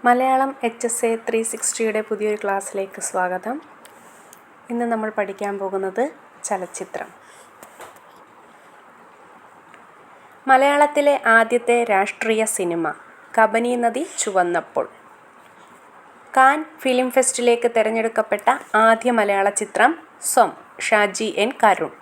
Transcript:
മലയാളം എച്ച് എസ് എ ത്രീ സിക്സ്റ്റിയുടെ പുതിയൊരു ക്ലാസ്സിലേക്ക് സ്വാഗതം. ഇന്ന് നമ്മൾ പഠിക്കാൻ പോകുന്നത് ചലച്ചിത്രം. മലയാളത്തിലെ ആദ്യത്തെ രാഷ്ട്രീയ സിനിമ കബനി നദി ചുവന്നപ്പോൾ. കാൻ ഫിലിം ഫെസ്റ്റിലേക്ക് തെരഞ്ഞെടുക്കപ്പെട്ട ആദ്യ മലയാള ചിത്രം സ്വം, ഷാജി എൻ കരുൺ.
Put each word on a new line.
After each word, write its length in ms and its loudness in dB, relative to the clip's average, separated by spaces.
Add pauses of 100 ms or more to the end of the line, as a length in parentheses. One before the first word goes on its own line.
മലയാളം 460 2 (160)
എച്ച് 200 -4
എസ് 200 -2
എ 20 0 (160)
ത്രീ 140 -2 (100)
സിക്സ്റ്റിയുടെ 560 -4
പുതിയൊരു 380 -4
ക്ലാസ്സിലേക്ക് 640 -6
സ്വാഗതം. 500 -4 (1120)
ഇന്ന് 200 -2
നമ്മൾ 260 -2
പഠിക്കാൻ 420 -4
പോകുന്നത് 420 -4 (460)
ചലച്ചിത്രം. 600 -10 (3500)
മലയാളത്തിലെ 600 4 (220)
ആദ്യത്തെ 420 2 (160)
രാഷ്ട്രീയ 480 0 (140)
സിനിമ 380 -2 (440)
കബനി 460 2
നദി 200 0 (200)
ചുവന്നപ്പോൾ. 640 -2 (1500)
കാൻ 180 6 (280)
ഫിലിം 320 0
ഫെസ്റ്റിലേക്ക് 600 0
തെരഞ്ഞെടുക്കപ്പെട്ട 720 -2 (380)
ആദ്യ 240 2 (100)
മലയാള 260 2 (140)
ചിത്രം 320 2 (380)
സ്വം, 200 4 (380)
ഷാജി 420 0 (140)
എൻ 60 -4 (120)
കരുൺ. 380 2